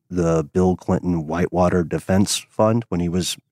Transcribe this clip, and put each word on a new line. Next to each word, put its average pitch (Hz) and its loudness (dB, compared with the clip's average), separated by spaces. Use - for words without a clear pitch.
the 82 0
Bill 92 2
Clinton 87 -2
Whitewater 87 0
Defense 92 0
Fund 110 0
when 85 -2
he 87 -2
was 85 -4